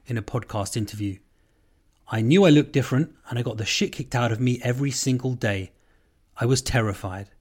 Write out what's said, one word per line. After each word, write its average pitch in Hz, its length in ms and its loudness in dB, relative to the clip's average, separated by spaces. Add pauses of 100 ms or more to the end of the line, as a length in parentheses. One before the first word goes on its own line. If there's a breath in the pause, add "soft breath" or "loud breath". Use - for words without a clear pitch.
in 120 120 -6
a 107 40 -4
podcast 104 540 -6
interview. 101 440 -4 (840)
"I 113 140 -4
knew 151 240 6
I 175 60 8
looked 147 240 6
different, 135 420 0 (140)
and 120 100 -4
I 120 40 -2
got 113 140 -6
the 107 80 -4
shit - 280 -2
kicked - 200 -10
out 120 200 2
of 110 60 -6
me 123 220 0
every 131 300 -2
single 127 440 -2
day. 101 360 -4 (640)
I 120 100 -4
was 127 160 2
terrified." 101 680 -2 (120)